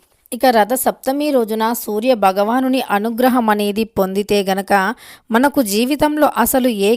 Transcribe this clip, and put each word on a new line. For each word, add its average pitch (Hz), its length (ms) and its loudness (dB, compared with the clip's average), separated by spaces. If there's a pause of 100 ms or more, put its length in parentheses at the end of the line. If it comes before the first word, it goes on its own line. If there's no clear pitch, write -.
(320)
ఇక 254 140 0 (100)
రథ 208 180 2
సప్తమి 277 600 -2
రోజున 220 280 -2 (180)
సూర్య 214 300 0 (120)
భగవానుని 233 560 0 (160)
అనుగ్రహం 233 560 0
అనేది 208 320 -2 (140)
పొందితే 202 400 0 (120)
గనక 196 220 -4 (640)
మనకు 269 260 2 (120)
జీవితంలో 294 540 0 (160)
అసలు 254 260 0 (200)
ఏ - 80 4